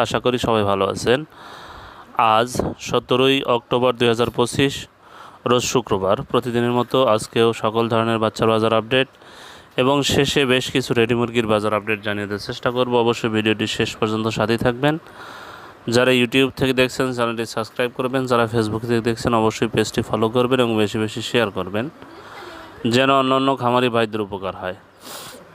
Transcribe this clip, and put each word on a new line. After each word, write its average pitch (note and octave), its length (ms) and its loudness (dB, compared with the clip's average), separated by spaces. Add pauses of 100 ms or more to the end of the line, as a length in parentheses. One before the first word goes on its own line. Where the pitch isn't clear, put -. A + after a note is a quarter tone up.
আশা A#2 180 0
করি B2 180 0
সবাই A2+ 260 0
ভালো G2 240 2
আছেন। A2+ 320 0 (1080)
আজ A2+ 220 4 (300)
সতেরোই B2+ 640 2
অক্টোবর B2 500 0
দুই A#2+ 140 2
হাজার A#2 220 2
পঁচিশ, C3+ 440 0 (720)
রোজ A#2+ 180 2
শুক্রবার। G2+ 580 0
প্রতিদিনের A#2+ 520 -2
মতো B2 320 0
আজকেও A#2 480 2
সকল A2+ 340 -2
ধরনের A2+ 300 0
বাচ্চার A2 300 0
বাজার A2+ 260 2
আপডেট A#2 360 0 (680)
এবং C3 260 4
শেষে C#3+ 420 2
বেশ B2+ 260 2
কিছু B2+ 220 -2
রেডি A#2 220 2
মুরগির A#2 320 0
বাজার G#2+ 260 2
আপডেট G#2 280 -2
জানিয়ে G#2 260 -4
দেওয়ার G2+ 200 -8
চেষ্টা B2+ 240 -4
করব। B2 240 0
অবশ্যই A#2 400 2
ভিডিওটি G#2+ 320 0
শেষ A2 280 -2
পর্যন্ত A2 320 -2
সাথেই A2+ 300 0
থাকবেন। B2+ 380 0 (960)
যারা B2+ 220 4
YouTube B2+ 400 4
থেকে C3 220 0
দেখছেন, B2+ 400 0
চ্যানেলটি A#2 320 -2
সাবস্ক্রাইব A#2+ 500 -4
করবেন। C3 300 -2
যারা A#2+ 220 2
Facebook A2 340 0
থেকে A#2 200 0
দেখছেন, A#2 320 -2
অবশ্যই A2 420 2
পেজটি A2 260 0
ফলো A2 280 0
করবেন B2 300 2
এবং A#2 180 2
বেশি G#2+ 200 0
বেশি A2 240 -4
শেয়ার A2+ 300 0
করবেন, F#2+ 340 -6 (1000)
যেন B2+ 260 4
অন্যান্য C3+ 440 2
খামারি B2 340 2
ভাইদের A2 320 0
উপকার F#2+ 340 -6
হয়। F#2 220 -8 (760)